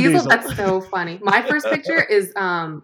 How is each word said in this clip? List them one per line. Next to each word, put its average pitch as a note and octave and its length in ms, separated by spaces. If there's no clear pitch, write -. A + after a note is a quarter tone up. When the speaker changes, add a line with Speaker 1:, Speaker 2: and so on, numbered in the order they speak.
Speaker 1:
Diesel? E4 100
Speaker 2:
Diesel. F4 160
Speaker 1:
That's - 260
so F#3+ 240
funny. F3+ 440
My G#3 180
first C#4 240
Speaker 2:
<laughs> - 60
Speaker 1:
picture D#4 320
is, G3+ 320
um, E3+ 480